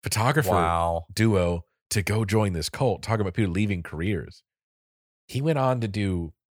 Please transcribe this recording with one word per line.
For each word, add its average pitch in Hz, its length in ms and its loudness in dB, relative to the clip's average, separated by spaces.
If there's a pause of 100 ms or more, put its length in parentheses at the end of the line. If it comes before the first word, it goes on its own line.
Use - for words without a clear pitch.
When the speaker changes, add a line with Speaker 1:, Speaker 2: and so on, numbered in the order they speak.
Speaker 1:
photographer 120 500 2
Speaker 2:
Wow. 85 640 2
Speaker 1:
duo 90 520 2 (240)
to 104 120 0
go 90 220 0
join 104 300 2
this 98 160 -4
cult. 120 320 -2
Talk 110 180 -2
about 95 140 -2
people 101 180 0
leaving 95 320 0
careers. 82 600 -6 (840)
He 127 160 -6
went 151 160 0
on 131 220 2
to 117 80 -2
do 95 460 -2 (200)